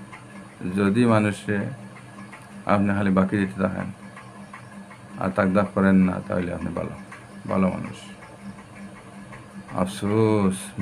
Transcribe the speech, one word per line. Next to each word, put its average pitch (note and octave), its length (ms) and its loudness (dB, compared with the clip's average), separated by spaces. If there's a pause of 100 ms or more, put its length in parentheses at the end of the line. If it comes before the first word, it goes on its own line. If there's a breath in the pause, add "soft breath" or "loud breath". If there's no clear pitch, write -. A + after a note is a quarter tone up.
(800)
যদি G2+ 220 4 (120)
মানুষে G#2 420 2 (1160)
আপনি G2 240 4
খালি G2+ 220 2
বাকি F#2+ 220 2
দিতে F#2+ 220 -2
থাকেন F#2 240 -2 (1300)
আর F#2+ 160 0
তাকদা G2 240 4 (120)
করেন G2 240 6 (100)
না, F#2 80 0 (120)
তাহলে F#2 300 -2
আপনি E2+ 120 -4 (100)
ভালো, E2 140 -4 (580)
ভালো F#2+ 140 4 (100)
মানুষ। - 220 -8 (1800)
আফসোস, G2+ 760 2 (240)